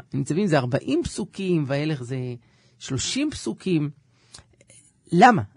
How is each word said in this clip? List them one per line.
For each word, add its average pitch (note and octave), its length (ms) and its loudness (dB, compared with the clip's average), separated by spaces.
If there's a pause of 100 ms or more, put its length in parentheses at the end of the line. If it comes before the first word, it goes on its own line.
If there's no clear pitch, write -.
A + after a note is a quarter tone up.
(140)
ניצבים D3 320 -2
זה D#3 120 2
ארבעים C#3 440 0
פסוקים, F3+ 640 -2
וילך C#3+ 360 -2
זה B2 140 -8 (600)
שלושים C4 520 -4
פסוקים. E3 600 -2 (1200)
למה? F#3+ 300 8 (140)